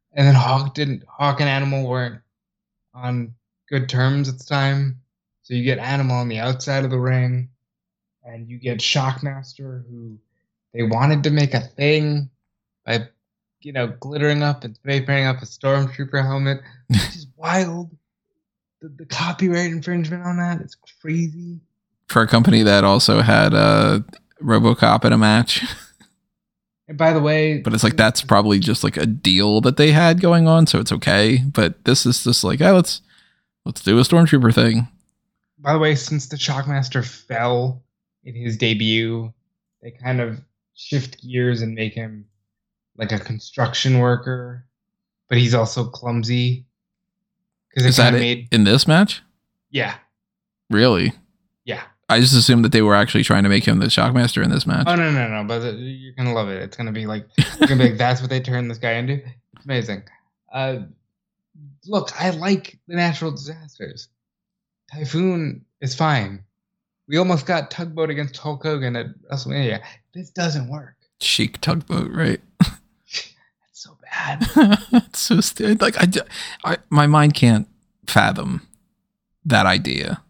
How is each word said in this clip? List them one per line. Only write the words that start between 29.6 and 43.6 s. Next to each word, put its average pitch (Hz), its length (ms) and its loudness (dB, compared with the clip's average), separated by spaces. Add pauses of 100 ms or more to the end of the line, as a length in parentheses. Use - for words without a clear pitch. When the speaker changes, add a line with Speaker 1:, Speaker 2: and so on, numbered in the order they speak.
Speaker 2:
that 127 160 2
they 151 160 4
had 170 280 4
going 170 280 4
on, 160 180 6
so - 140 0
it's - 100 -4
okay. 107 560 2
But 104 380 -2
this - 200 2
is 120 200 0
just 120 180 0
like, 117 180 -2
"Oh, 185 140 6
let's, - 280 0 (600)
let's - 180 -10
do 104 160 4
a 123 40 6
Stormtrooper 143 500 4
thing." 117 360 2 (720)
Speaker 1:
By 143 140 0
the 160 40 2
way, 156 160 2
since 143 320 -4
the 151 100 -12
Shockmaster 135 720 -4
fell 123 760 -4 (420)
in 127 100 -16
his 117 220 -6
debut, 113 760 -2 (480)
they 117 120 -20
kind 123 280 -4
of 113 220 -8 (320)
shift - 480 -8
gears 123 400 -2
and 113 140 -6
make 110 180 -6
him, 110 320 -12 (720)
like, 101 140 -6
a 104 80 -4
construction 123 800 -2